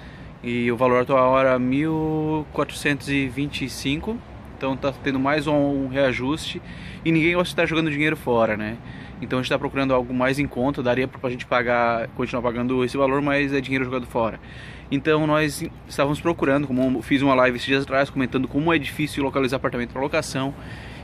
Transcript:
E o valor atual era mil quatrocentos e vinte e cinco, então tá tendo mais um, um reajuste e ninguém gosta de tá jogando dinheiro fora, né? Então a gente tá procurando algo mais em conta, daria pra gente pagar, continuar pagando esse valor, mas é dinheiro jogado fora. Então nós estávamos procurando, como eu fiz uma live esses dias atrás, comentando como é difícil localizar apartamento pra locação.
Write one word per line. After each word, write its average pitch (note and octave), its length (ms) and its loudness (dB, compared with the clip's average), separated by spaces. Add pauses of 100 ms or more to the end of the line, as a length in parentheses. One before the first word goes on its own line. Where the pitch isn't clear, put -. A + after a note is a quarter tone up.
(440)
E A#2+ 280 0
o A#2 60 0
valor B2 240 4
atual C3 360 6
era C3 200 6
mil D#3 960 0
quatrocentos C#3+ 560 -2
e C#3 180 0
vinte C#3 380 -4
e A#2+ 40 -8
cinco, E3 480 -4 (380)
então C3+ 220 -4
tá C3+ 160 -2 (100)
tendo C3+ 160 0
mais C#3+ 280 0
um, D3+ 80 2
um C#3+ 320 2
reajuste C3 720 0 (420)
e E3 80 2
ninguém E3 220 4
gosta F3+ 160 2
de C#3+ 60 -10
tá E3+ 100 4
jogando D#3+ 240 0
dinheiro D3+ 260 0
fora, A2+ 400 2
né? G#2+ 220 -4 (420)
Então B2+ 200 -2
a - 20 0
gente B2 80 -6
tá C#3+ 80 2
procurando C3+ 380 0
algo B2+ 180 0
mais B2+ 240 2
em C#3+ 100 0
conta, C3 360 -2
daria B2 240 2
pra C3 240 -6
gente B2 160 -8
pagar, A#2+ 600 2
continuar B2 340 -4
pagando B2 420 0
esse A#2+ 100 -4
valor, C#3 240 4
mas C#3+ 320 2
é C#3 80 2
dinheiro C3 240 -2
jogado B2+ 220 -4
fora. A2+ 340 -2 (520)
Então D#3 340 2
nós D3+ 400 0 (220)
estávamos D3 340 0
procurando, D3 460 2
como B2+ 320 2
eu - 20 -4
fiz C3+ 220 2
uma C#3 100 6
live B2+ 240 6
esses A#2 100 -6
dias C3+ 160 2
atrás, C3+ 280 0
comentando B2+ 360 0
como D3+ 240 0
é E3 60 4
difícil C#3+ 460 -2
localizar C3 340 0
apartamento B2 340 -4
pra C3 100 -6
locação. C#3 520 -2 (500)